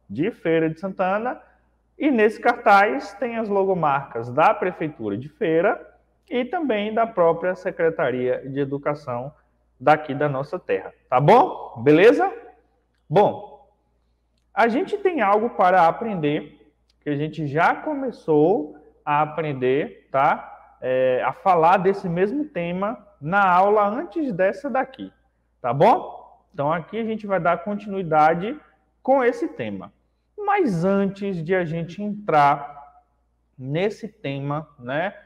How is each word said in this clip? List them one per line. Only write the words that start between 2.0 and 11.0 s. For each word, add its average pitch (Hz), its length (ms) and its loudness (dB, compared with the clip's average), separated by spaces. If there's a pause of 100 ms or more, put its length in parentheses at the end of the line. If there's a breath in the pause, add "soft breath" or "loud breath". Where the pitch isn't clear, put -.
nesse 220 300 2
cartaz 240 720 4
tem 233 240 -6
as 226 100 -4
logomarcas 160 840 -2
da 170 220 4
Prefeitura 151 640 -6
de 135 100 -12
Feira 175 580 0 (440)
e 254 140 -2
também 240 480 -4
da 226 140 0
própria 175 480 0
Secretaria 143 920 -2
de 135 140 -6
Educação 143 720 -6 (480)
daqui 147 340 2
da 147 140 0
nossa 143 300 -6
terra, 95 340 -4 (160)